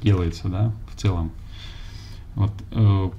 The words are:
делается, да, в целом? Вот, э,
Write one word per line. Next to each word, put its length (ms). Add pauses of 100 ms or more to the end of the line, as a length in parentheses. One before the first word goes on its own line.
делается, 460
да, 240 (200)
в 80
целом? 320 (1000)
Вот, 180 (200)
э, 460